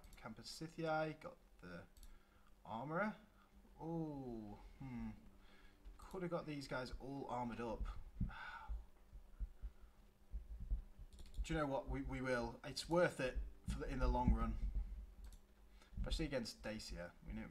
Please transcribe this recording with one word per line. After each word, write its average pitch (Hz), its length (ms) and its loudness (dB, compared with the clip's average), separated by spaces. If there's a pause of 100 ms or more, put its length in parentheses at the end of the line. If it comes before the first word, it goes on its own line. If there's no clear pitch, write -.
(220)
Campus 113 260 -10 (140)
Scythii, 160 600 4
got - 140 -10 (260)
the 87 220 -10 (840)
armorer. 151 480 0 (680)
Oh, 135 760 -2 (240)
hmm. 120 280 -4 (880)
Could - 260 -8
have 170 80 0
got 165 160 0
these 143 200 -2
guys 127 340 0
all 139 280 -4
armored 117 320 0
up. 113 220 0 (380)
<sighs> - 60 6 (3250)
Do - 80 2
you 160 60 6
know 151 60 6
what? 135 240 2
We, 131 200 2
we 131 120 0
will. 120 460 2
It's - 220 -4
worth 170 320 8
it 170 160 2 (320)
for 135 100 2
the, 135 100 0
in 135 100 2
the 127 80 8
long 123 300 8
run. 110 160 2 (1500)
Especially - 260 4
against 131 360 0
Dacia. 87 500 -4 (140)
We 104 80 -4
don't 107 180 -4